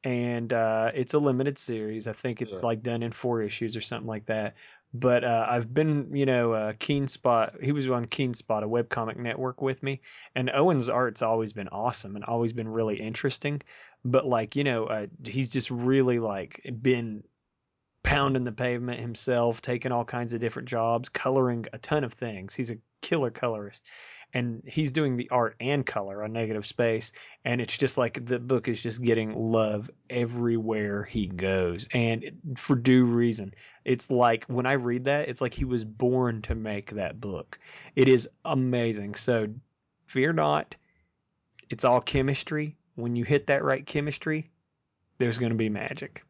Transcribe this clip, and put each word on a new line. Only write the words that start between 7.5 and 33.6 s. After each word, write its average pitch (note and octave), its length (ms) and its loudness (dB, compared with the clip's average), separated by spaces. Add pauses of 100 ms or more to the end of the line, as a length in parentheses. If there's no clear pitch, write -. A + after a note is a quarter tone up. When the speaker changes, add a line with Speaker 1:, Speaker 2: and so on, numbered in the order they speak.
Speaker 1:
he C3+ 120 0
was C#3 160 0
on A#2+ 180 0
Keen B2+ 260 -2
Spot, G#2+ 300 -2
a G#2+ 40 -2
webcomic A2+ 500 0
network B2 440 -4
with C3+ 220 -2
me. C3+ 180 -4 (340)
And B2+ 160 0
Owen's C3 380 4
art's A#2+ 320 0
always A2+ 320 2
been G2+ 160 -8
awesome G#2 460 -4
and G#2 100 -10
always A#2 280 0
been A2 160 -6
really A2 300 0
interesting. C3+ 600 -4 (440)
But, B2+ 200 4
like, A#2 300 0
you C#3+ 80 2
know, A#2 240 2
uh, G#2+ 200 -4 (180)
he's B2+ 240 -2
just C3 220 -2
really, B2 480 4
like, G2+ 420 -4 (200)
been A#2 420 2 (800)
pounding C3+ 420 2
the A#2+ 60 -4
pavement B2 480 -2
himself, A#2+ 640 0
taking B2 300 -2
all A#2+ 140 0
kinds A#2+ 280 -4
of A#2 60 -4
different B2 300 -4
jobs, A#2 400 0
coloring B2+ 640 2
a - 60 -12
ton D3+ 240 0
of A#2 100 -6
things. G2+ 420 -8
He's A#2+ 160 -4
a G#2+ 60 -8 (240)
killer C#3 300 0
colorist. G#2+ 540 -6 (480)
And A#2+ 340 -2
he's D3 240 0
doing C3+ 260 0
the B2 140 -4
art A#2 280 2
and C3+ 240 0
color G2+ 400 -4
on A2 80 -6
Negative A2 340 -2
Space. A2+ 480 0 (320)
And B2 140 0
it's A2+ 160 -4
just - 220 0
like B2 300 -2
the B2 120 0
book A#2+ 280 0
is A2+ 160 -4
just A#2 180 -6
getting A2+ 320 2
love A2 560 2 (220)
everywhere A2+ 920 0
he G#2+ 240 -2
goes. F#2 680 0
And A#2 300 2
it, - 120 -12 (200)
for - 200 2
due B2+ 300 8
reason. A#2 500 0 (300)